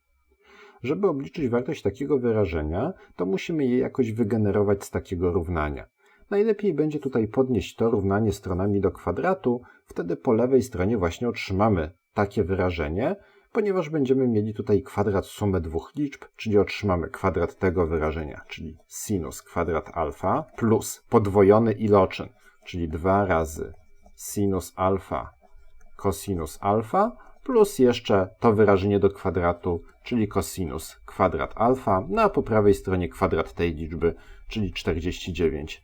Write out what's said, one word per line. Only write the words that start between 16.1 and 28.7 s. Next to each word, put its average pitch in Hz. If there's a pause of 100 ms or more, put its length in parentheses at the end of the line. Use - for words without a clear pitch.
czyli 101
otrzymamy 90
kwadrat 85
tego 87
wyrażenia, 78
czyli 82
sinus 80
kwadrat 85
alfa 87 (120)
plus -
podwojony 104
iloczyn, 101 (360)
czyli 85
dwa 95
razy 80 (420)
sinus 98
alfa, 92 (680)
cosinus 92
alfa, 113 (280)
plus 226
jeszcze 117 (120)
to 117
wyrażenie 101